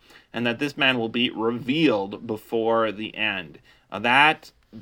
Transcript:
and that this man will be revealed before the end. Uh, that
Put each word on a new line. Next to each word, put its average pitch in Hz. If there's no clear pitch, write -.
and 117
that 117
this 143
man 131
will 113
be 120
revealed 117
before 113
the 104
end. 95
Uh, 98
that 139